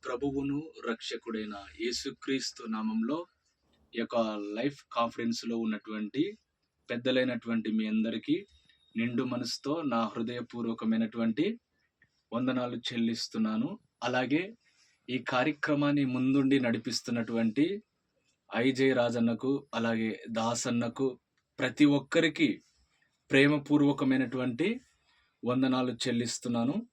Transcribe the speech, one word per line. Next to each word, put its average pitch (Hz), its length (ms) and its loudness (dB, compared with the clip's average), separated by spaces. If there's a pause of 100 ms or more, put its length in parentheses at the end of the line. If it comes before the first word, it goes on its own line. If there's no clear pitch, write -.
ప్రభువును 139 640 -4 (200)
రక్షకుడైన 110 640 -6 (260)
యేసుక్రీస్తు - 880 -6
నామంలో 110 580 -2 (720)
ఈ - 20 -4
యొక్క 113 180 -2 (380)
లైఫ్ 139 380 -4
కాన్ఫరెన్స్‌లో 117 680 -2
ఉన్నటువంటి 110 800 -4 (520)
పెద్దలైనటువంటి 120 800 0
మీ 110 140 0
అందరికీ 110 600 -2 (500)
నిండు 120 260 -2
మనసుతో 131 600 -4
నా 117 340 0
హృదయపూర్వకమైనటువంటి 117 1400 -2 (760)
వందనాలు 123 440 -2
చెల్లిస్తున్నాను. 117 1000 -2 (240)
అలాగే 127 520 0 (560)
ఈ 127 80 -2
కార్యక్రమాన్ని 143 840 2
ముందుండి 135 560 4
నడిపిస్తున్నటువంటి 117 1200 0 (760)
ఐజే 131 360 4
రాజన్నకు, 120 840 2
అలాగే 113 560 0
దాసన్నకు, 120 880 -2 (400)
ప్రతి 131 260 4
ఒక్కరికి 147 800 4 (680)
ప్రేమపూర్వకమైనటువంటి 139 1500 4 (640)
వందనాలు 127 480 2
చెల్లిస్తున్నాను. 120 1000 -2